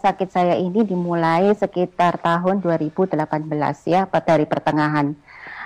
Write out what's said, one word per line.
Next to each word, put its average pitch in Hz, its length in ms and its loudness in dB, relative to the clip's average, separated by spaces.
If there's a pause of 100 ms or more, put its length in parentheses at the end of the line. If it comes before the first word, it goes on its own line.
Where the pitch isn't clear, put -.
sakit 190 320 -2
saya 175 240 2
ini 185 240 0
dimulai 175 720 2
sekitar 180 640 -2
tahun 180 400 0
dua 175 160 0
ribu 156 320 -2
delapan 151 400 -2
belas 147 400 -4
ya, 185 220 2
pe-, 165 160 -2
dari 151 260 2
pertengahan. 151 640 0 (520)